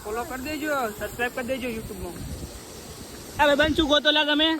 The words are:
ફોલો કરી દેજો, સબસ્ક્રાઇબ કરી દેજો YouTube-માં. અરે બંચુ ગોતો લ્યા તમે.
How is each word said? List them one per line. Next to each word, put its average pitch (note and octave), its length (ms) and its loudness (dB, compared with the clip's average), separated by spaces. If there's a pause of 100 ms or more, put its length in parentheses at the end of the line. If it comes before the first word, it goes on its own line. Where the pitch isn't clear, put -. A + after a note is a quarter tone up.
ફોલો G#3+ 220 -4
કરી B3+ 200 -8
દેજો, D4+ 300 -2 (220)
સબસ્ક્રાઇબ A#3 380 -4
કરી B3 140 -6
દેજો C4 180 -2 (100)
YouTube-માં. F#3 400 -10 (1200)
અરે D4 200 8
બંચુ D#4 280 4
ગોતો D4 240 6
લ્યા D4+ 180 4
તમે. D4+ 180 4 (120)